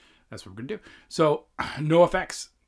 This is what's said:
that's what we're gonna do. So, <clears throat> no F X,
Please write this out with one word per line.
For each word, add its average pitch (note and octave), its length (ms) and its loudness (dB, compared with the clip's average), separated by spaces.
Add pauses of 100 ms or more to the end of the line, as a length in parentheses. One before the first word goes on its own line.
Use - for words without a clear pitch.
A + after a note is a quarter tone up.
(300)
that's A2 160 -16
what F#2 80 -20
we're A2+ 100 -14
gonna F#3+ 140 -10
do. - 60 -18 (260)
So, D#3 360 0 (180)
<clears throat> - 180 -8
no D#3+ 240 6
F E3+ 100 -2
X, - 340 -8 (180)